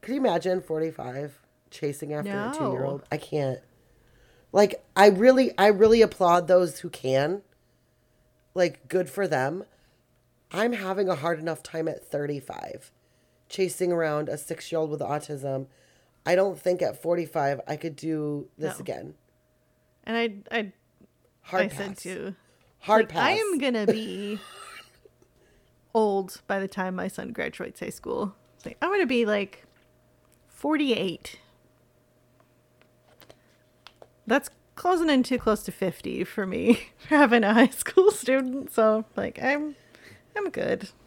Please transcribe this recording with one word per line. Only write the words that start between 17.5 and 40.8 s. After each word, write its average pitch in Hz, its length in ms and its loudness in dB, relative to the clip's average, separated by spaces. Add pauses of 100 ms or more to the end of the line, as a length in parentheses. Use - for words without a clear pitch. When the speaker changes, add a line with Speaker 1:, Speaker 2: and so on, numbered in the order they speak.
Speaker 1:
I 151 80 -4
could 160 200 -8
do 151 520 -6 (100)
this 147 200 -6
Speaker 2:
No. - 20 -16
Speaker 1:
again. 80 340 -10 (920)
Speaker 2:
And 226 120 -6
I, 226 420 -6
I, 208 140 -6 (680)
Speaker 1:
Hard 185 220 -2
Speaker 2:
I 220 40 -4
said 196 260 -10
Speaker 1:
pass. - 80 -18
Speaker 2:
to, 180 320 -10 (460)
Speaker 1:
Hard 220 340 4
Speaker 2:
like, - 20 -2
I 254 160 2
Speaker 1:
pass. 415 80 0
Speaker 2:
am 392 180 -2
gonna 240 280 0
be 208 580 -4
<laughs> - 1500 -20
old 196 520 0
by 196 120 -4
the 196 100 -6
time 185 260 -4
my 180 140 -6
son - 240 -10
graduates - 480 -8
high - 100 -8
school. - 440 -6 (220)
It's - 100 -18
like, - 160 -14
I'm 339 80 -2
gonna 392 160 0
be, 240 200 0
like, 202 380 -4 (840)
forty-eight. 269 920 -2 (3000)
That's 262 240 0 (240)
closing 339 360 2
in 262 120 4
too 247 160 -2
close 208 260 0
to 196 80 -8
fifty 175 520 -4
for 196 220 -6
me 185 280 2
<laughs> - 240 -6
for - 180 0
having 233 280 6
a 202 100 2
high 240 140 8
school - 420 4
student. 262 640 -2
So, 220 320 4 (120)
like, 202 260 -6
I'm, 294 320 -2 (640)
I'm 214 140 -4
good. - 400 -4 (160)